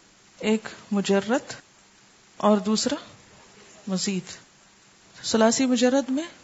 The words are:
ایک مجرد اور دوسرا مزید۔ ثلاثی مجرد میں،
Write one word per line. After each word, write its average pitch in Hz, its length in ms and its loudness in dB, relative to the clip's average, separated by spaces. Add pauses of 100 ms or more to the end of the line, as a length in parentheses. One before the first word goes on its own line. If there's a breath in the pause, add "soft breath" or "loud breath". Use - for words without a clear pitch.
(380)
ایک 214 300 -2 (220)
مجرد 202 640 0 (840)
اور 208 220 4
دوسرا 220 380 -2 (920)
مزید۔ 190 500 -6 (880)
ثلاثی 226 420 2
مجرد 254 440 2
میں، 294 140 -2 (200)